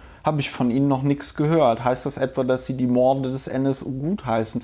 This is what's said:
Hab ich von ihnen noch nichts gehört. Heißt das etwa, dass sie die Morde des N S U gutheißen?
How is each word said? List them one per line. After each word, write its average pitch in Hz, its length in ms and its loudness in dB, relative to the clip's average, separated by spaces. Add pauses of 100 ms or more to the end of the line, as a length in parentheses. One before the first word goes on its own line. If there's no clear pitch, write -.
(240)
Hab 156 160 0
ich 139 100 -2
von 123 220 0
ihnen 139 180 2
noch 131 140 0
nichts 143 320 -2
gehört. 147 500 2
Heißt 123 200 0
das 139 120 -4
etwa, 135 260 -2
dass 127 220 0
sie 131 100 -4
die 127 120 0
Morde 127 440 2
des 131 160 -4
N 135 180 -2
S 135 160 0
U - 100 -8
gutheißen? 127 720 -2